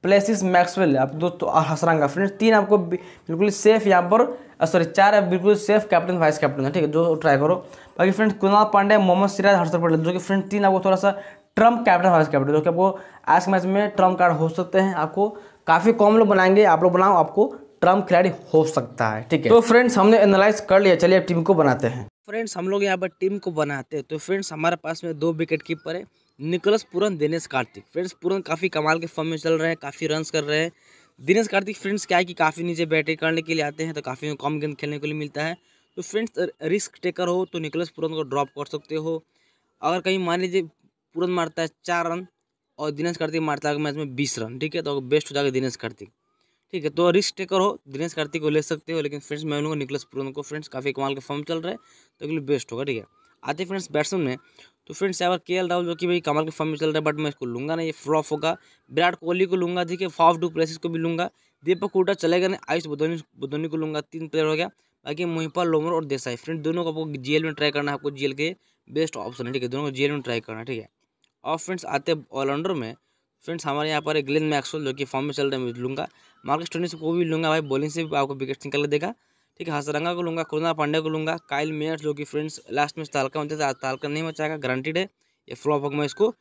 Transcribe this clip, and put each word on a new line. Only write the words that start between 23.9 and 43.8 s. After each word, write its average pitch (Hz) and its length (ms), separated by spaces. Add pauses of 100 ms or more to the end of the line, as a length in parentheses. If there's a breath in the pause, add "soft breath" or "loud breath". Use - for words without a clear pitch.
हैं, 139 80
तो 156 120
फ्रेंड्स 190 360
हमारे 165 240
पास 160 260
में 165 160
दो 165 140
विकेट 156 280
कीपर 160 340
है, 185 80 (360)
निकोलस 180 440
पूरन, 185 340
दिनेश 151 300
कार्तिक। 120 360 (100)
फ्रेंड्स 175 200
पूरन 190 280
काफ़ी 165 280
कमाल 156 300
के 165 80
फॉर्म 160 220
में 160 80
चल 165 160
रहे 160 140
हैं, 165 100
काफ़ी 143 300
रन्स 156 240
कर 156 120
रहे 151 160
हैं। 165 120 (480 soft breath)
दिनेश 196 280
कार्तिक 196 300
फ्रेंड्स 202 280
क्या 175 120
है 180 80
कि 175 100
काफ़ी 160 280
नीचे 170 240
बैटिंग 156 300
करने 160 240
के 160 120
लिए 156 100
आते 151 200
हैं, 160 100
तो 147 80
काफ़ी 143 400
कम 147 180
गेंद 147 160
खेलने 147 240
के 147 80
लिए 151 80
मिलता 147 280
है, 165 120 (420)
तो 180 40
फ्रेंड्स 202 480 (140)
रिस्क 180 400
टेकर 180 240
हो 180 180
तो 175 140
निकोलस 160 300
पूरन 160 240
को 156 120
ड्रॉप 139 320
कर 143 100
सकते 156 300
हो। 160 260 (580)
अगर 165 200
कहीं 190 180
मान 175 220
लीजिए 185 200 (540)
पूरन 180 160
मारता 165 300
है 160 80 (160)
चार 170 260
रन 180 160 (520)
और 151 120
दिनेश 160 260
कार्तिक 160 260
मारता 151 260
है 147 100
मैच 147 160